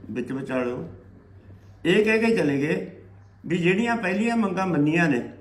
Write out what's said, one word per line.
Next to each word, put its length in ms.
ਵਿੱਚ 220
ਵਿਚਾਲਿਓ 560
ਇਹ 200
ਕਹਿ 140
ਕੇ 180
ਚਲੇ 220
ਗਏ 440
ਵੀ 120
ਜਿਹੜੀਆਂ 380
ਪਹਿਲੀਆਂ 400
ਮੰਗਾਂ 300
ਮੰਨੀਆਂ 420
ਨੇ, 320